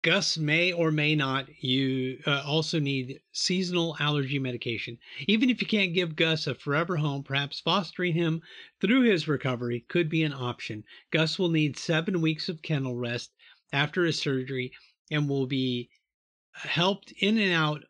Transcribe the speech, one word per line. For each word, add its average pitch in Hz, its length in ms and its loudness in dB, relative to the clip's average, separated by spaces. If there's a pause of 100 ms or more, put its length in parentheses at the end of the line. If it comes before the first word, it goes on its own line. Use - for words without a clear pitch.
Gus 170 340 2
may 160 340 2
or 165 200 2
may 151 240 2
not, 135 320 0 (160)
you, 131 640 0
uh, 143 180 0
also 156 340 0
need 139 420 -4 (100)
seasonal 175 680 -2
allergy 143 380 0
medication. 120 640 -6 (280)
Even 226 220 4
if 233 120 0
you - 60 -2
can't 196 280 0
give 175 200 0
Gus 160 300 2
a 143 80 -2
forever 165 440 -2
home, 143 260 0
perhaps 139 360 -4
fostering 180 540 0
him 165 280 0 (380)
through 240 300 4
his 160 180 2
recovery 123 600 -2
could 170 220 0
be 160 140 2
an 147 100 0
option. 120 500 -6 (260)
Gus 160 300 0
will 180 100 2
need 156 280 2
seven 170 440 0
weeks 160 280 0
of 160 120 -8
kennel 135 340 -2
rest 120 360 -4 (400)
after 151 340 2
his 156 140 0
surgery 131 540 -2 (360)
and 151 180 0
will 139 200 0
be 127 420 -2 (640)
helped - 680 -2
in 208 200 2
and 190 140 2
out 151 360 0